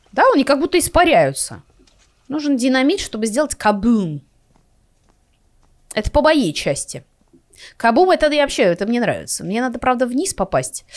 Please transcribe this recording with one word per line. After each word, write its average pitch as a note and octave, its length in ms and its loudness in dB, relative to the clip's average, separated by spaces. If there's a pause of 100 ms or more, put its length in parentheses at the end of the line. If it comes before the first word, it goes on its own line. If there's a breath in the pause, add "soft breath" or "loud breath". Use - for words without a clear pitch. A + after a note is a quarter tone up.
(120)
Да, B3 120 0 (100)
они C#4 100 2
как C4+ 160 0
будто E4+ 200 0
испаряются. E3 840 0 (640)
Нужен C#4+ 300 -2
динамит, C4 420 2
чтобы A3 280 -6
сделать B3+ 260 -2
кабум. G3+ 680 0 (1700)
Это G#3+ 160 -4
по D4 140 2
моей C#4+ 280 2
части. - 540 -6 (720 loud breath)
Кабум, C4 320 4
это D4+ 220 2
я D4 100 2
вообще, C#4 220 0
это F#3 240 0
мне A#3+ 120 -2
нравится. C#3+ 440 -4
Мне G3 180 -4
надо, B3+ 160 -4
правда, B3+ 300 -2
вниз C#4 260 -4
попасть. - 500 -4 (140)